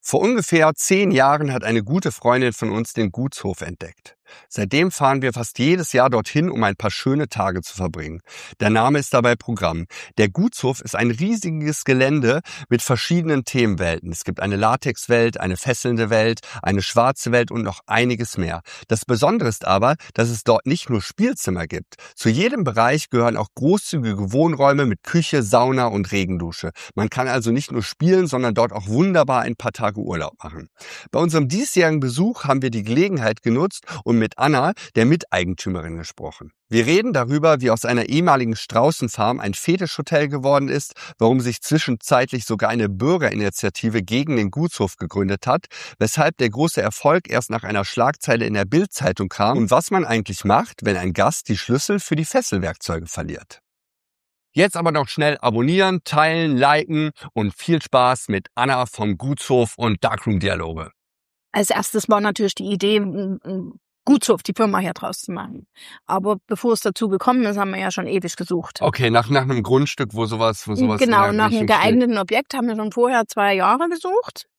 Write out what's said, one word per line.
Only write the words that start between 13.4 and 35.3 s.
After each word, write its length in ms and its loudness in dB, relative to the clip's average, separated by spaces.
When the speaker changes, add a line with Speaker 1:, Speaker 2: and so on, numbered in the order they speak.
Speaker 1:
Themenwelten. 680 -2
Es 120 -10
gibt 160 -6
eine 160 -2
Latexwelt, 840 0
eine 180 -4
fesselnde 540 -2
Welt, 300 2
eine 220 0
schwarze 480 0
Welt 180 2
und 140 -4
noch 240 -6
einiges 500 0
mehr. 240 -4
Das 160 -2
Besondere 460 0
ist 160 -6
aber, 300 2
dass 160 0
es 140 -6
dort 240 2
nicht 240 -2
nur 100 0
Spielzimmer 640 -2
gibt. 300 -10
Zu 140 0
jedem 340 2
Bereich 460 2
gehören 260 2
auch 200 -4
großzügige 760 0
Wohnräume 540 4
mit 160 0
Küche, 400 0
Sauna 460 2
und 240 -2
Regendusche. 580 -4
Man 160 -2
kann 180 -2
also 220 0
nicht 220 0
nur 100 -2
spielen, 460 2
sondern 260 0
dort 200 2
auch 120 -8
wunderbar 560 2
ein 140 -4
paar 160 -4
Tage 300 -4
Urlaub 320 -4
machen. 260 -14
Bei 100 0
unserem 280 2
diesjährigen 520 2
Besuch 440 0
haben 180 0
wir 80 0
die 140 -4
Gelegenheit 580 0
genutzt 440 0
und 160 4
mit 180 -2
Anna, 360 2
der 100 4
Miteigentümerin, 880 -2